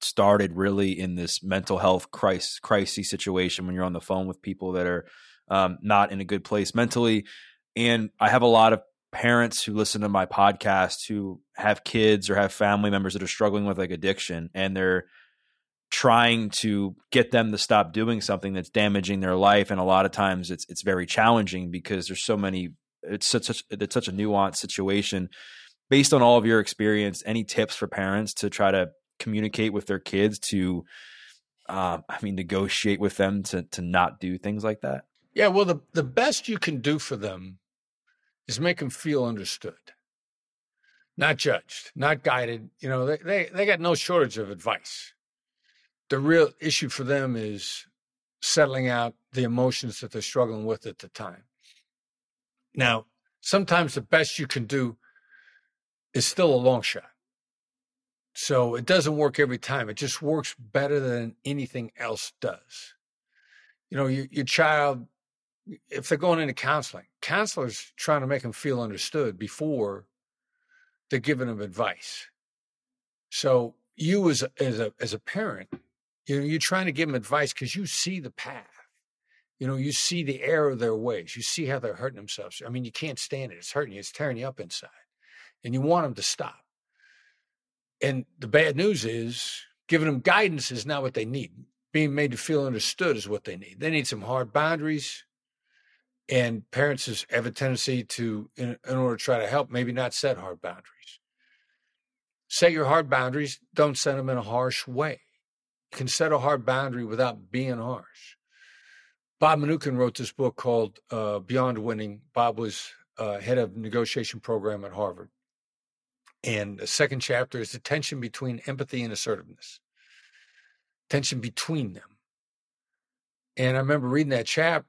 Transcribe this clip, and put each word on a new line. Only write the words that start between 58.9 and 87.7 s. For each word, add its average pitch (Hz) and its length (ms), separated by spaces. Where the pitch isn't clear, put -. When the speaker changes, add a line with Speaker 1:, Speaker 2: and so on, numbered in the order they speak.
Speaker 2:
work 147 240
every 123 180
time. 127 320
It 107 40
just - 280
works 151 340
better 139 440
than 120 340
anything 131 540
else 113 420
does. - 540
You 131 60
know, 135 100
your, 135 240
your 139 140
child, 143 640
if 135 200
they're 160 80
going 165 220
into 143 160
counseling, 131 520
counselors 165 760
trying 151 240
to 131 80
make 135 160
'em 117 80
feel 131 280
understood 110 560
before 104 680
they're 131 80
giving 127 300
them 110 120
advice. 101 680
So 127 440
you 180 340
as 131 140
a, - 60
as 123 160
a, 110 220
as 117 120
a 110 60
parent, 151 500
you 139 140
know, 139 40
you're 156 140
trying 185 280
to 160 60
give 156 160
'em 139 60
advice 139 380
'cause 127 220
you 190 120
see 180 340
the 123 100
path. - 580
You 127 80
know, 135 100
you 139 160
see 175 300
the 135 200
error 147 280
of 127 80
their 113 180
ways. 110 400
You 117 60
see 160 240
how 135 120
they're 113 160
hurting 123 220
themselves. 101 480
I 117 40
mean, 123 160
you 113 80
can't 151 260
stand 135 340
it. 85 60
It's - 140
hurting 135 220
you. 101 60
It's - 120
tearing 135 240
you 123 100
up 131 140
inside. - 300
And 117 100
you 131 60
want 160 260
'em 123 80
to 95 80
stop. - 420